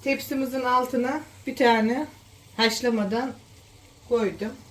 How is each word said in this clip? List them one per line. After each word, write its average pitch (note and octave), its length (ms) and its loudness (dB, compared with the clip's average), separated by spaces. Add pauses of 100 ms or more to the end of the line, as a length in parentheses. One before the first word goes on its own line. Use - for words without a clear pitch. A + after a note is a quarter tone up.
Tepsimizin C4+ 600 -4
altına B3+ 580 0 (260)
bir C4 80 -6
tane A#3+ 520 4 (500)
haşlamadan A3+ 760 0 (760)
koydum. A3 420 0 (200)